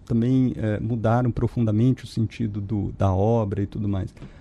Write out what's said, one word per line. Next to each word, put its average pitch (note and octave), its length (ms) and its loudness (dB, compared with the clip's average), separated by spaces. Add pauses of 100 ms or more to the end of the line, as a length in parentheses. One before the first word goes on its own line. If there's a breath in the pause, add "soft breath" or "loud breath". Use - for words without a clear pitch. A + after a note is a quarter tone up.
também, B2+ 500 2
é, G#2+ 240 -2
mudaram A#2 520 2
profundamente A#2 760 2
o - 20 -14
sentido G#2+ 540 -4
do, G2 360 -4
da G2 160 2
obra G#2 480 0
e G2+ 60 -2
tudo G#2+ 220 -6
mais. G2 260 -4 (260 loud breath)